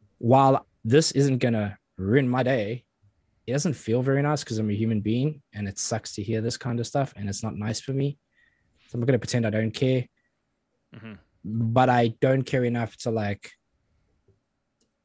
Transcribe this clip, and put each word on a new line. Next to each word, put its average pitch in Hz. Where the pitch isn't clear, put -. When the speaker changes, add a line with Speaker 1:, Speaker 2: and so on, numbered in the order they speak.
Speaker 1:
"While 135
this 139
isn't 139
gonna 113
ruin 120
my 127
day, 123
it 120
doesn't 143
feel 113
very 135
nice 147
'cause 110
I'm 107
a 101
human 110
being, 127
and 104
it 95
sucks -
to 104
hear 110
this 117
kind 117
of 120
stuff, 139
and 104
it's 95
not 113
nice 107
for -
me. 139
So -
I'm 120
not 117
gonna 127
pretend 117
I 107
don't 110
care, 131
Speaker 2:
Mm-hmm. 107
Speaker 1:
but 113
I 120
don't 135
care 127
enough 120
to, -
like, 104